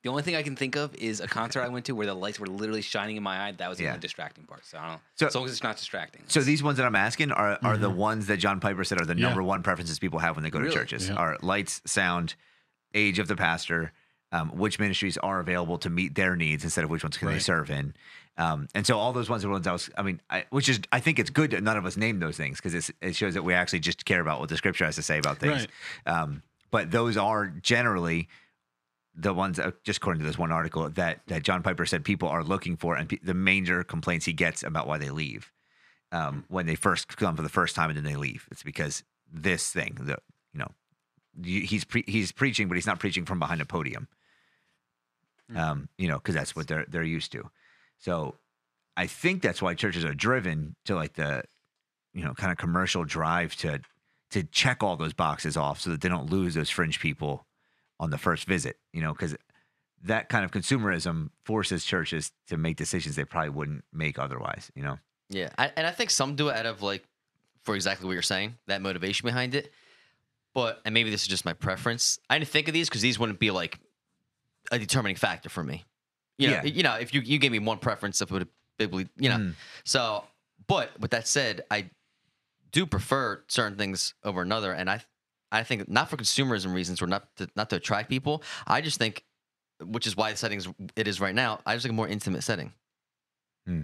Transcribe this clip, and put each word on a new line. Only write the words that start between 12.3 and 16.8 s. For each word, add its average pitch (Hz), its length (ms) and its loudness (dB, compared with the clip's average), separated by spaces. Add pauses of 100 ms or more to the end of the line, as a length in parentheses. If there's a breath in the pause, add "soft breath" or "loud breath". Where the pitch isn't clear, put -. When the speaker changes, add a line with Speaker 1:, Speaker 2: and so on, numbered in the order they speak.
Speaker 2:
age 104 280 4
of 92 80 0
the 101 80 2
pastor, 85 560 0 (400 soft breath)
um, 82 240 0
which 101 240 0
ministries 98 380 0
are 95 200 0
available 87 400 0
to - 120 -4
meet 87 260 0
their 92 180 4
needs 78 300 2
instead 85 180 0